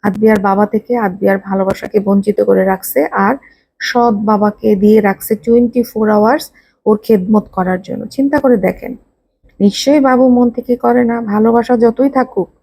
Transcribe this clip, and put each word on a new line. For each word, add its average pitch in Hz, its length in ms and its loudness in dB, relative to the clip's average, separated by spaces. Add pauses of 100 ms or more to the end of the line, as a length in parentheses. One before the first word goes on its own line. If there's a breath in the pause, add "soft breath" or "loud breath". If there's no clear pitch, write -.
আদবিয়ার 208 380 2
বাবা 196 260 0
থেকে 220 320 -4
আদবিয়ার 196 460 -2
ভালোবাসাকে 196 560 -4
বঞ্চিত 202 420 0
করে 190 240 0
রাখছে, 190 400 -2
আর 202 300 -2 (460 soft breath)
সৎ 240 320 0
বাবাকে 208 640 0
দিয়ে 208 260 4
রাখছে 202 340 -2
twenty-four 233 760 0
আওয়ার্স 214 420 0 (340 soft breath)
ওর 214 180 2
খেদমত 208 480 0
করার 185 300 -4
জন্য। - 260 -10
চিন্তা 277 320 -2
করে 254 180 2
দেখেন, 185 380 -4 (640)
নিশ্চয়ই 233 400 2
বাবু 262 300 2
মন 247 200 4
থেকে 240 260 -4
করে 247 280 0
না। 233 180 -2
ভালোবাসা 226 560 0
যতই 233 320 2
থাকুক 254 400 -4 (140)